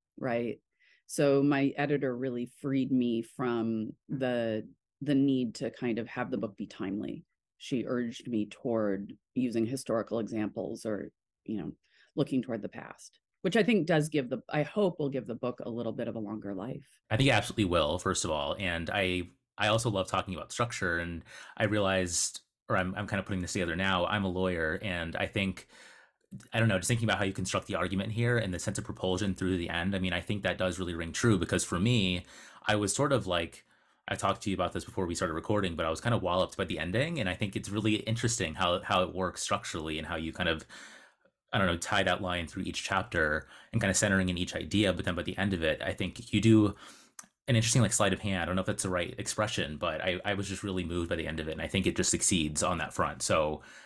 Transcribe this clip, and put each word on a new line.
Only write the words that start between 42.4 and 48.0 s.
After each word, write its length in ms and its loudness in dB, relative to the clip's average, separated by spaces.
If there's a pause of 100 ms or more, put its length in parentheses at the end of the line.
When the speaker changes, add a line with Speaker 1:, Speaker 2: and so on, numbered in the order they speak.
Speaker 2:
through 180 -6
each 200 -6
chapter 640 0 (240)
and 100 0
kind 80 4
of 80 4
centering 320 4
in 80 0
each 180 -4
idea. 380 2
But 120 -4
then 100 0
by 80 -4
the 160 -6
end 140 2
of 100 -2
it, 200 2
I 100 -2
think 380 -8
you 80 4
do 360 8 (720)
an 80 4
interesting, 260 4
like, 120 4
sleight 200 4